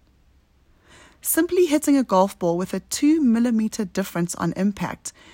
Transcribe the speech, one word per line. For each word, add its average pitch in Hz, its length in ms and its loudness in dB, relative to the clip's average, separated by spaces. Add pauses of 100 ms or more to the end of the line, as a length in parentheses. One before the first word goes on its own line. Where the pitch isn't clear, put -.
(1200)
Simply 349 460 0
hitting 294 320 2
a 269 40 2
golf 196 360 2
ball 170 180 0
with 180 160 -4
a 196 80 -4
two 302 400 0
millimeter 226 640 0
difference 175 520 -4
on 170 180 -4
impact 185 580 -4 (220)